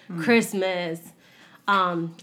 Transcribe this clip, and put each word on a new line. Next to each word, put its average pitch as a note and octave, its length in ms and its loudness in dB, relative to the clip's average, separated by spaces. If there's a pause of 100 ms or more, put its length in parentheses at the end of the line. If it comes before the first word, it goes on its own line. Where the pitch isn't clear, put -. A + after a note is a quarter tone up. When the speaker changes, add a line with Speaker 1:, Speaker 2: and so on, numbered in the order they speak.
Speaker 1:
Hmm. E3+ 140 -8
Speaker 2:
Christmas, F#3 760 0 (720)
um, F3 540 0